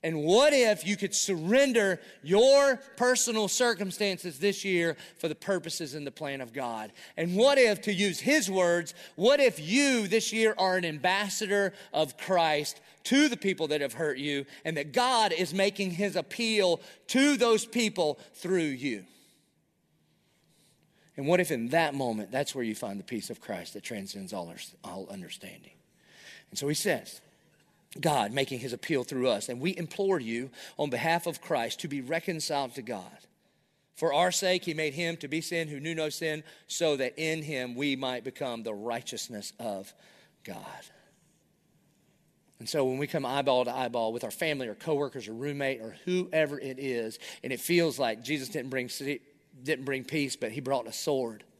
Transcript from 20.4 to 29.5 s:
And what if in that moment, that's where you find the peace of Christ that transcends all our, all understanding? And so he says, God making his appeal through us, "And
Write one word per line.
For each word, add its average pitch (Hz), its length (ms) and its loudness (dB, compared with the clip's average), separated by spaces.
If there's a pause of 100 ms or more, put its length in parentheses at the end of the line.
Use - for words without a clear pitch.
And 139 100 -4
what 180 140 4
if 175 100 -2
in 120 200 -2
that 156 220 2
moment, 110 380 -4
that's 139 240 -4
where 127 80 -4
you 110 100 -4
find 104 240 -8
the 101 60 -10
peace 107 260 -8
of 107 120 -12
Christ 90 320 -8
that 101 100 -14
transcends 98 480 -10
all 90 160 -8
our, 85 120 -16 (220)
all 92 280 -12
understanding? 90 640 -16 (800)
And - 60 -10
so 143 120 -2
he 151 40 0
says, - 460 -2 (800)
God 131 320 2
making 135 280 -2
his 117 120 -8
appeal 127 320 -2
through 127 260 0
us, 104 200 0
"And 123 100 -8